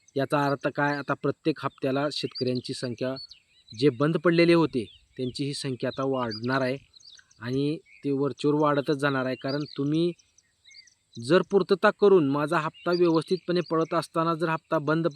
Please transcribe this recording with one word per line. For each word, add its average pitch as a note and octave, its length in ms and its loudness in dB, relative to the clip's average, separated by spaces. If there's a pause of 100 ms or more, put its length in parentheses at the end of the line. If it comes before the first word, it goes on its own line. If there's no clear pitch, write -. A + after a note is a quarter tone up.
(160)
याचा C#3+ 280 0
अर्थ C#3+ 240 0
काय? C#3+ 280 0
आता C#3 180 -4
प्रत्येक - 500 -4
हप्त्याला C#3 480 -2
शेतकऱ्यांची B2+ 640 -6
संख्या, B2+ 400 -6 (640)
जे C3 100 4
बंद D3 280 0
पडलेले E3+ 380 4
होते D3 300 2 (320)
त्यांची C3 280 -6
ही C#3 100 -6
संख्या C3 400 -6
आता C#3 120 -6
वाढणार B2 540 -2
आहे B2+ 160 -2 (640)
आणि C#3 380 -4 (260)
ते C#3+ 60 -2
वरचेवर C#3 440 0
वाढतच D3 420 0
जाणार C3+ 300 -2
आहे. C3 80 -4
कारण C#3 260 -6 (160)
तुम्ही D#3 360 0 (1120)
जर E3+ 260 4
पूर्तता G3 400 4
करून F#3+ 380 6
माझा D3 300 0
हप्ता D#3+ 320 -4
व्यवस्थितपणे F3 680 2 (100)
पडत D#3+ 240 0
असताना E3 400 0
जर E3 140 -2
हप्ता D#3+ 300 -2
बंद D#3 380 0